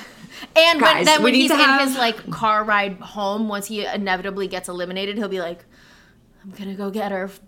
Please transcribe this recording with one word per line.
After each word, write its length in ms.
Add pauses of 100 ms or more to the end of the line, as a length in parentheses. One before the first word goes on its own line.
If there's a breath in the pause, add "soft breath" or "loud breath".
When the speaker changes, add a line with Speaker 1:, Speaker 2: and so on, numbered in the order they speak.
(560 loud breath)
Speaker 1:
And 260
when, 120
Speaker 2:
Guys, 120
Speaker 1:
then 140
Speaker 2:
we 40
Speaker 1:
when 100
Speaker 2:
need 80
Speaker 1:
he's 80
Speaker 2:
to 40
Speaker 1:
in 60
Speaker 2:
have 280
Speaker 1:
his, 100
like, 320
car 340
ride 340
home, 500
once 180
he 200
inevitably 640
gets 200
eliminated, 480
he'll 120
be 120
like, 240 (800 soft breath)
"I'm 80
gonna 240
go 160
get 220
her 120
f-, 240